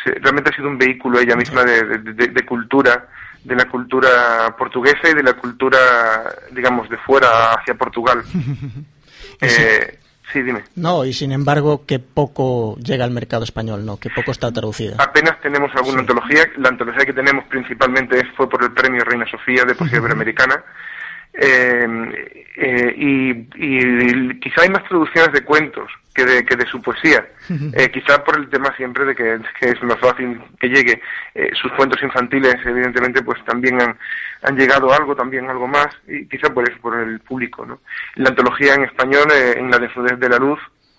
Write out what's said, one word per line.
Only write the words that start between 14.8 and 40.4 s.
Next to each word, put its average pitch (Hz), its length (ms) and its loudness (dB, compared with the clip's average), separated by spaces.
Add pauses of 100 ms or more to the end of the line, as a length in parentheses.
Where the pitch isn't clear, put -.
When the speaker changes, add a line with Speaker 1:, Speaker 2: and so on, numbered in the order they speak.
Speaker 1:
Apenas 151 420 2
tenemos 143 340 -2
alguna 131 200 0
Speaker 2:
Sí. 131 60 2
Speaker 1:
antología. 123 440 2 (140)
La 131 100 2
antología 123 380 0
que 135 80 -6
tenemos 135 320 0
principalmente 127 720 0
es, 127 60 2 (120)
fue 131 140 0
por 123 120 0
el 117 100 0
premio 127 320 0
Reina 117 260 -2
Sofía 127 340 0
de 123 100 2
Poesía 123 240 -2
Speaker 2:
Ujú. 113 80 0
Speaker 1:
Iberoamericana. 113 560 0 (720)
Eh, 123 540 4 (720)
eh, 123 420 0
y, 135 320 0 (240)
y 127 840 0
quizá 160 220 0
hay 180 60 4
más 190 200 -2
traducciones 165 440 2
de 139 120 0
cuentos 147 440 -2 (240)
que 131 120 0
de, 123 200 2
que 123 120 0
de 120 100 -2
su 120 160 -10
poesía. 127 420 2 (240)
Speaker 2:
Ujú. 151 240 -6
Speaker 1:
Eh, 127 200 2
quizá 143 320 2
por 151 120 2
el 139 140 -6
tema 135 260 -2
siempre 127 280 -4
de 135 100 -2
que, 113 240 -2 (220)
que 123 100 2
es 113 140 -2
más 117 160 2
fácil 123 400 0 (180)
que 127 100 -2
llegue. 123 320 4 (340)
Eh, - 160 -2 (100)
sus 127 120 -4
cuentos 135 300 0
infantiles, 131 540 0 (100)
evidentemente, 123 560 0
pues 120 220 -6
también 123 360 0
han, 117 160 0 (460)
han 139 140 0
llegado 135 360 4
algo, 147 220 2
también 131 340 -6
algo 127 200 -6
más, 147 180 0 (220)
y 143 180 -12
quizá - 260 -2
por 123 160 0
eso, 120 140 -8
por 117 180 -4
el 113 200 -6
público, 120 440 -10
¿no? 120 160 -16 (360)
La 131 140 2
antología 127 440 2
en 139 100 2
español, 139 480 2
eh, 127 240 4
en 127 140 -4
la 123 80 0
desnudez 123 400 -4
de 127 100 0
la 120 100 4
luz, 143 200 0 (400)